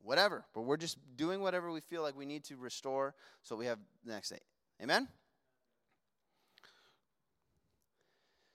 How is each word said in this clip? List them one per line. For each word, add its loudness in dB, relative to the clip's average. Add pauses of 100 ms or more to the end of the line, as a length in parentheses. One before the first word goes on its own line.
whatever." 4 (100)
But -2
we're 2
just -4 (180)
doing 0
whatever 0
we -4
feel -6
like -2
we -6
need -6
to -12
restore 0 (280)
so -6
we -2
have 0 (260)
the -8
next -6
day. -12 (420)
Amen? 4 (3500)